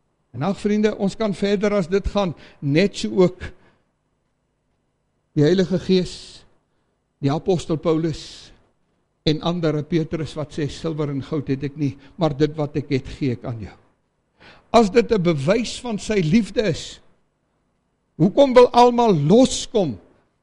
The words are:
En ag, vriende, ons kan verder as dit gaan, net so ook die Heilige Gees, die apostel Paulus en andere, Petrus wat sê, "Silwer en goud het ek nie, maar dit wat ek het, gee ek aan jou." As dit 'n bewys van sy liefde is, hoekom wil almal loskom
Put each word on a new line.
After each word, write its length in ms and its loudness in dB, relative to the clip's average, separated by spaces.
En 80 -6
ag, 160 -2
vriende, 400 0
ons 160 -2
kan 200 -2
verder 420 0
as 100 -2
dit 240 -2
gaan, 220 -2
net 440 0
so 180 0
ook 240 0
die 80 4
Heilige 360 2
Gees, 360 0
die 80 0
apostel 480 -2
Paulus 420 -2
en 220 0
andere, 360 -2
Petrus 520 -4
wat 160 -8
sê, 160 -4
"Silwer 420 -6
en 120 -6
goud 260 -6
het 160 -4
ek 120 -8
nie, 200 -4
maar 200 -2
dit 200 0
wat 200 -4
ek 140 -6
het, 180 -4
gee 140 -2
ek 120 -10
aan 160 -10
jou." 160 -16
As 180 6
dit 200 2
'n 120 0
bewys 580 0
van 180 -6
sy 220 -2
liefde 420 0
is, 380 -4
hoekom 380 4
wil 180 8
almal 420 4
loskom 840 2